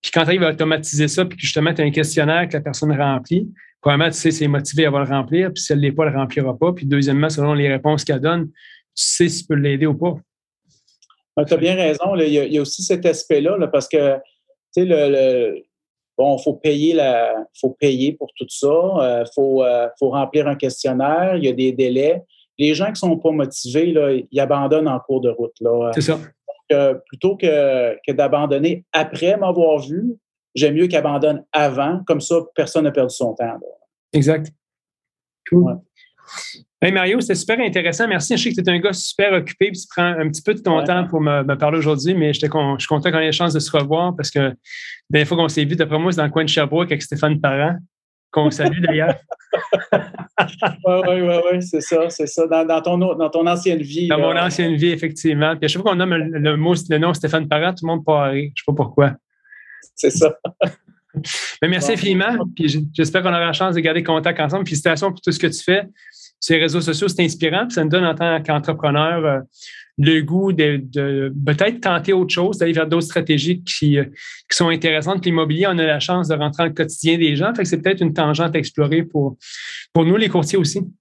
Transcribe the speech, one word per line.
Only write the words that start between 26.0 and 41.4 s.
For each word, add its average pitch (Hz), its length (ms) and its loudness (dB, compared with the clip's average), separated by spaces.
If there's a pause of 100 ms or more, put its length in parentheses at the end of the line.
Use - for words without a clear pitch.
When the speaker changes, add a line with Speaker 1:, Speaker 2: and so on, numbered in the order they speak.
Speaker 1:
ça. 156 120 2
Speaker 2:
Donc, 156 120 -10 (460)
euh, 139 220 4 (120)
plutôt 185 280 -2
que, 139 640 2 (100)
que 143 60 -2
d'abandonner 143 800 0
après 160 460 0
m'avoir 170 400 2
vu, 143 240 -6 (520)
j'aime 143 200 2
mieux 170 120 2
qu'ils 175 120 2
abandonnent 143 540 0
avant, 147 540 0
comme 147 140 2
ça, 170 140 -2 (200)
personne 160 300 0
n'a 147 60 2
perdu 131 240 0
son 117 200 -4
temps, 120 120 -4
là. 113 120 -8 (540)
Speaker 1:
Exact. 156 360 2 (1000)
Cool. 175 140 6
Speaker 2:
Ouais. 175 100 2 (1080)
Speaker 1:
Hey 180 120 2
Mario, 190 280 0
c'était 240 140 -2
super 214 240 -2
intéressant. 190 480 -2
Merci. 185 300 -2
Je - 60 0
sais - 120 -2
que - 60 -4
t'es 180 100 0
un 175 80 2
gars 196 140 0
super 196 400 0
occupé 185 400 -2
puis 180 80 -12
tu - 100 -16
prends 175 200 0
un 160 180 -2
petit 156 140 -8
peu 214 120 0
de 214 60 -10
ton 165 180 2
Speaker 2:
Ouais. 147 60 0
Speaker 1:
temps 180 240 0
pour 165 120 -2
me, 143 220 2